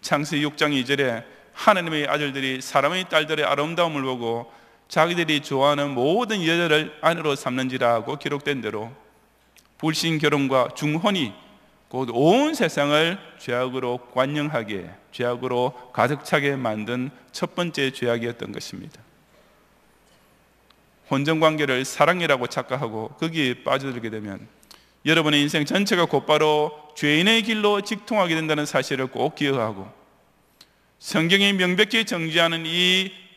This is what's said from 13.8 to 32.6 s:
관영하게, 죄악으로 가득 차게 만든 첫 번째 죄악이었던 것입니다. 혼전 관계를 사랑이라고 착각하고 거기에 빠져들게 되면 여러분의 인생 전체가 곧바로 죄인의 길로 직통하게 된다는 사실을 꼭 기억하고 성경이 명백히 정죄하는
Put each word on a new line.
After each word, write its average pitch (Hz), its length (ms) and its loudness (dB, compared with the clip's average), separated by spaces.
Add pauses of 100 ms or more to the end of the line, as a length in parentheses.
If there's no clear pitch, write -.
관영하게, 127 760 -2 (220)
죄악으로 123 800 -2
가득 131 320 0
차게 143 320 0
만든 120 520 -4 (220)
첫 - 240 -6
번째 151 360 -2
죄악이었던 117 600 -4
것입니다. - 500 -14 (2000)
혼전 147 300 2
관계를 151 460 2
사랑이라고 147 640 2
착각하고 117 640 -6 (100)
거기에 156 440 -2
빠져들게 127 460 -2
되면 104 380 -10 (580)
여러분의 151 360 4
인생 151 240 0
전체가 196 400 2
곧바로 151 720 2 (180)
죄인의 180 480 4
길로 208 380 0
직통하게 202 540 -2
된다는 156 300 0
사실을 131 420 -2
꼭 127 280 -2
기억하고 110 540 -2 (1120)
성경이 196 540 2
명백히 196 520 0
정죄하는 165 600 -2